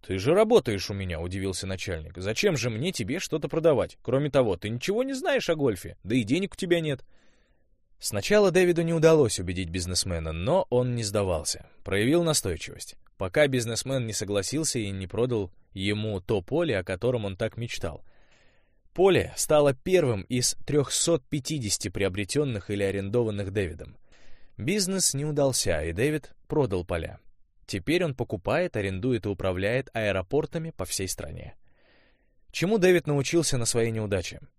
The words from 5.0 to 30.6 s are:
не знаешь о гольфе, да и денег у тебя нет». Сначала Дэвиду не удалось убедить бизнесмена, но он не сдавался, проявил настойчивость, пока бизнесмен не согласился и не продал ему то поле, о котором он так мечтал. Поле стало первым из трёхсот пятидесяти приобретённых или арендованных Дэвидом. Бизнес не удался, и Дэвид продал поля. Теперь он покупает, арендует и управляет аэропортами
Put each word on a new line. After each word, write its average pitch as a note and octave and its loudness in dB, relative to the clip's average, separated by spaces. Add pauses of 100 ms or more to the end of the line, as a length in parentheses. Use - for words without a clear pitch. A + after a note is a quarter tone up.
не C4+ -4
знаешь C#4 0
о E3 4
гольфе, C3+ -2
да G#2+ -2
и A#2+ 2
денег E3+ 0
у - -16
тебя F3 2
нет». D3 -6 (960)
Сначала G3 4
Дэвиду F3 4
не E3 0
удалось D#3+ 6
убедить F2+ -4
бизнесмена, F2 -2
но A2+ 0
он B2 2
не A#2 -4
сдавался, G2 -2 (180)
проявил A#2+ 2
настойчивость, - -4 (200)
пока A#2+ 2
бизнесмен B2 -2
не A2 -6
согласился G#2 -2
и G#2 -4
не F#2+ -6
продал A2 -2 (200)
ему G#2 -2
то G2+ 0
поле, C#3+ 0
о F#2 -4
котором A2 -2
он F#2+ -6
так A2+ -4
мечтал. F#2+ -8 (880)
Поле E3+ 4
стало D3 4
первым D3+ 2
из - 0 (100)
трёхсот D3 2
пятидесяти C3 -4
приобретённых G#2 -2
или G2+ 0
арендованных G2 -2
Дэвидом. F#2+ -4 (600)
Бизнес F#3 0
не C#3 -4
удался, C3+ 0
и E2 -4
Дэвид D3 -2 (140)
продал G#2 0
поля. E2 -6 (480)
Теперь D3+ -2
он C#3+ -2
покупает, B2 -2
арендует G2+ -2
и - 0
управляет G2 -2
аэропортами A#2 -2